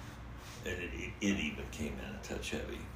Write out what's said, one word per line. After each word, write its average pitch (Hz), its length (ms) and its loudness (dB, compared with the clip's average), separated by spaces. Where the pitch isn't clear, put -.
and 90 100 0
it, 87 200 0
it, 90 160 -2
it 98 180 8
even 73 320 2
came - 220 0
in - 60 -4
a - 80 -4
touch - 280 -2
heavy. - 280 0